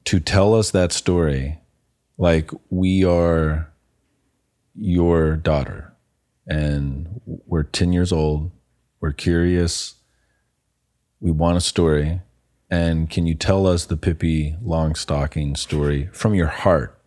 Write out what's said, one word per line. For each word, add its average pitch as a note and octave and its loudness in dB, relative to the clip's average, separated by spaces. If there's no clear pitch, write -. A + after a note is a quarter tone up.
to F#2+ 2
tell G2 4
us A2 2
that F2+ 2
story D#2 0
like E2 2
we F#2 2
are E2 2
your E2+ 2
daughter D2 -4
and D2+ -4
we're E2 -4
ten F2+ -2
years F2+ 2
old. D#2 0
We're D#2 -4
curious. F2 0
We E2+ 0
want E2+ 2
a E2+ 2
story. D#2+ 0
And E2 0
can E2+ 0
you E2 0
tell F#2 0
us F2+ 2
the E2+ -4
Pippi D#2+ -2
Longstocking D#2 -2
story D2 -2
from G#2+ 0
your F2 2
heart, D#2 0